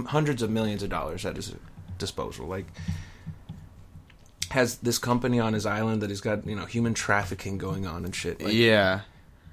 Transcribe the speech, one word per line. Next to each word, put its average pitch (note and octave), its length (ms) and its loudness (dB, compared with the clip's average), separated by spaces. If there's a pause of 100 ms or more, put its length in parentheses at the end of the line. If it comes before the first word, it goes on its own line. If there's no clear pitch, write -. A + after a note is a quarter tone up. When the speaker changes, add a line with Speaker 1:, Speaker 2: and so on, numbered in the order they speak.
Speaker 1:
hundreds D3 360 2
of G#2+ 80 0
millions G#2+ 320 0
of F#2+ 80 -2
dollars E2 340 -4
at F2+ 120 -4
his F2 180 -8 (440)
disposal, - 480 -6
like, F#2 200 -6 (1800)
has B2+ 280 2
this A#2 200 0
company B2 420 2
on A2+ 120 2
his G#2+ 140 0
island G#2+ 360 2
that G2+ 80 -2
he's G2+ 100 -4
got, G#2+ 260 -2
you G#2 100 -4
know, F2 100 -6
human A#2 280 2
trafficking G2 640 0
going F#2+ 280 -4
on F2 180 -6
and F#2+ 100 -6
shit. - 280 -4
Like, G2+ 120 2
Speaker 2:
Yeah. G#2 460 8 (520)